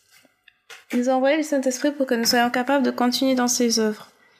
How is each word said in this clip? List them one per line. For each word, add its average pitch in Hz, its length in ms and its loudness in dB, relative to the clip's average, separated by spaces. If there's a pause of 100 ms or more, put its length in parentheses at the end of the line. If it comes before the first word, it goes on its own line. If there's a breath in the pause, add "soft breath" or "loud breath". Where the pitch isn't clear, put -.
(920)
Il 240 60 0
nous 247 100 0
a 262 40 2
envoyé 262 220 2
le 311 80 0
Saint-Esprit 277 480 -2
pour 285 140 -4
que 262 100 0
nous 233 80 -2
soyons 240 260 2
capables 254 360 0
de 247 60 0
continuer 247 440 0
dans 247 140 0
ses 233 300 0
œuvres. 214 280 -2 (320 soft breath)